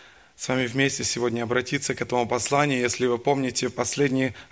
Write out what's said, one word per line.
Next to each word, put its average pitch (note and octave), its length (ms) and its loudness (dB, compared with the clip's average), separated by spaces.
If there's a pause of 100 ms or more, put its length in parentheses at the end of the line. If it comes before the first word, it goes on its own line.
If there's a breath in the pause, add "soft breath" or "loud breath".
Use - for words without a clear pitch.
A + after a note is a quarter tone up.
(360 loud breath)
с - 120 -6
вами B2+ 180 0
вместе C3+ 380 0
сегодня A#2+ 400 0
обратиться B2 500 0
к B2+ 80 -6
этому B2 240 0
посланию. C3+ 540 2
Если B2 260 0
вы A#2+ 120 2
помните, C3 500 0
в A2 40 -4
последний C3 640 0 (180 loud breath)